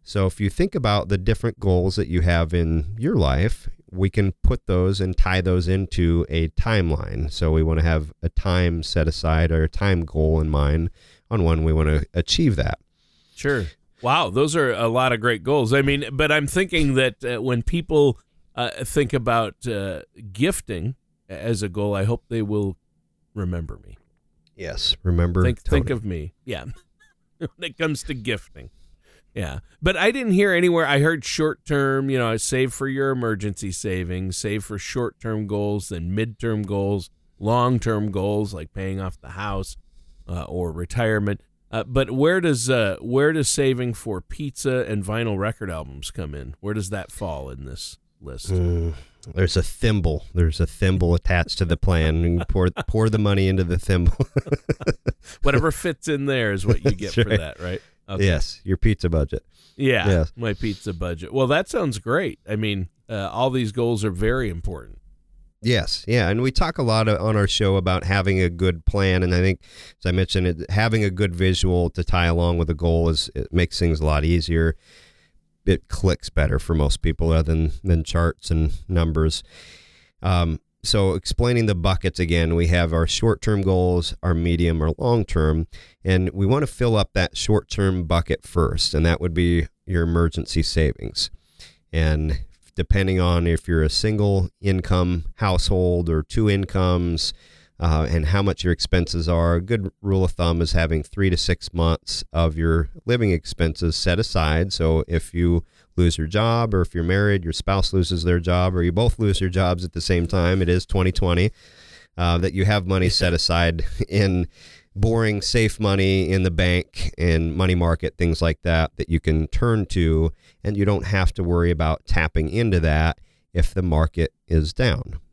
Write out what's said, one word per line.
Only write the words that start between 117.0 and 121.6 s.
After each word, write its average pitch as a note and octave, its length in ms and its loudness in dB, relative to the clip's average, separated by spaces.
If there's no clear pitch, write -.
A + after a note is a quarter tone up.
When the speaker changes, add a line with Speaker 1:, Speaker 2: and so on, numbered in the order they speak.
Speaker 1:
and E2 360 0
money F2+ 200 2
market, E2+ 420 0
things E2+ 240 0
like E2 220 0
that, D#2+ 340 2
that - 120 -6
you D#2+ 100 2
can D#2 300 0
turn A2+ 360 0
to, D#2+ 460 2
and G#2 120 -2
you G2+ 100 2
don't G2+ 200 0
have F#2+ 260 2
to F#2+ 120 -4
worry F2 260 2